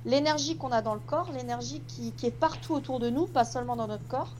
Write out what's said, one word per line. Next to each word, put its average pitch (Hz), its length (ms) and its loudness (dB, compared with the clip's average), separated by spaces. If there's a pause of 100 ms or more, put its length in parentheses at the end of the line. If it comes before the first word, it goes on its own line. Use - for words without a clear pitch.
l'énergie 294 500 4
qu'on 262 160 -4
a 226 80 4
dans 214 140 0
le 208 60 -4
corps, 349 320 -2
l'énergie 247 540 -6
qui, 233 260 -8
qui - 140 -4
est 233 40 2
partout - 440 0
autour 269 260 0
de 233 100 2
nous, 294 160 2
pas 262 180 4
seulement 247 320 -4
dans 226 120 -2
notre 208 200 -6
corps, - 320 -4